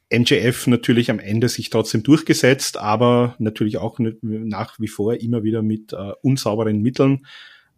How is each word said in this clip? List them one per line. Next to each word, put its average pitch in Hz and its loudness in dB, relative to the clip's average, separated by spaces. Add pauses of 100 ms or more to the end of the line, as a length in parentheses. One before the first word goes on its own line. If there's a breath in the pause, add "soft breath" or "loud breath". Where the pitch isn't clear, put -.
M 117 2
J 107 2
F 120 -2
natürlich 120 2
am 110 0
Ende 110 0
sich - -8
trotzdem 110 0
durchgesetzt, 139 2
aber 120 2
natürlich 110 -4
auch 110 -8
n-, 113 -4
nach 110 -6
wie 110 -4
vor 104 -2
immer 117 -2
wieder 110 0
mit, 110 -4
äh, 98 -10 (100)
unsauberen 107 0
Mitteln. 135 2 (520 loud breath)